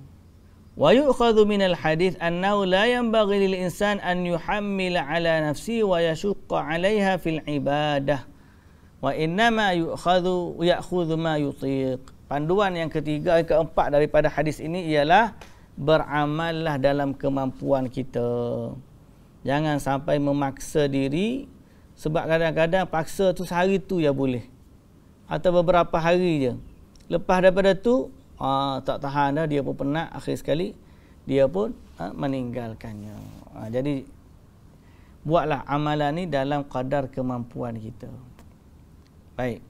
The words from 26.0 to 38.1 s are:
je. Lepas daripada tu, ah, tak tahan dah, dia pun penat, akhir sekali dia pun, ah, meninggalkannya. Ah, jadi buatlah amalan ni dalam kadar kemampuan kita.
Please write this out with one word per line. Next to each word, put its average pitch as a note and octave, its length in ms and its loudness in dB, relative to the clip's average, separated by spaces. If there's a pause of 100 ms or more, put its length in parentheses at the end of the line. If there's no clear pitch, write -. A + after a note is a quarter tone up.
je. - 20 -8 (540)
Lepas F#3 320 0
daripada F#3 320 6
tu, A#3+ 400 0 (240)
ah, C3+ 480 -2
tak C3 220 -4
tahan C#3+ 340 0
dah, E3 80 0
dia C#3+ 160 0
pun C#3 140 -6
penat, D3 340 -4
akhir C#3 300 -6
sekali E3+ 340 -2 (540)
dia C3+ 180 4
pun, G#3+ 300 -4 (240)
ah, F#3 100 -8
meninggalkannya. A#2+ 1040 -8 (380)
Ah, A2+ 160 -12
jadi C3 340 -2 (1160)
buatlah D3+ 480 0
amalan D3 500 0
ni F#3 60 -6
dalam C#3+ 400 -2
kadar C3+ 420 -4
kemampuan B2 720 -6
kita. A2 320 -14 (1300)